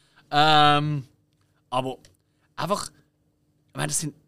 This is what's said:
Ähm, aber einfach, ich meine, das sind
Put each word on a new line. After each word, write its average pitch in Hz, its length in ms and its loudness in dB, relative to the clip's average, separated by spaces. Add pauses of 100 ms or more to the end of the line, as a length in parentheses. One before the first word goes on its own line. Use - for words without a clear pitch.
(320)
Ähm, 147 720 2 (640)
aber 131 280 -6 (580)
einfach, 175 340 -6
ich - 880 -20
meine, 147 100 -4
das 147 120 -4
sind 151 140 -8 (140)